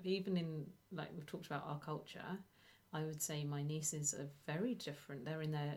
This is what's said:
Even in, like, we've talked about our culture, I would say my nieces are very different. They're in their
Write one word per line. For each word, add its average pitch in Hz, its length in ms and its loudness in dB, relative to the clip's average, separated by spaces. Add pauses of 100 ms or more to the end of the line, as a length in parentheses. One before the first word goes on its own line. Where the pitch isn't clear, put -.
Even 190 340 4
in, 160 280 0 (280)
like, 151 220 -2
we've 156 100 -6
talked 185 220 -6
about 143 200 0
our 147 120 0
culture, - 580 -4 (560)
I 156 100 2
would 156 180 -2
say 151 220 2
my 143 200 2
nieces 151 500 2
are 143 140 -2 (200)
very 202 280 2
different. 143 500 -6
They're 160 160 0
in 156 100 4
their 147 260 2